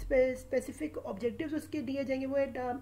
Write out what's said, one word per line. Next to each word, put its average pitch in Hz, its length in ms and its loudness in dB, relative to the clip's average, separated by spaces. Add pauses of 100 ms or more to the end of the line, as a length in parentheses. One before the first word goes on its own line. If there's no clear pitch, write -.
स्पे-, 254 320 6
स्पेसिफिक - 640 -4
ऑब्जेक्टिव्स 240 560 -2
उसके 302 280 -2
दिए 269 220 -2
जाएंगे, 269 220 0
वो 269 100 0
है 277 180 2
the 247 280 -2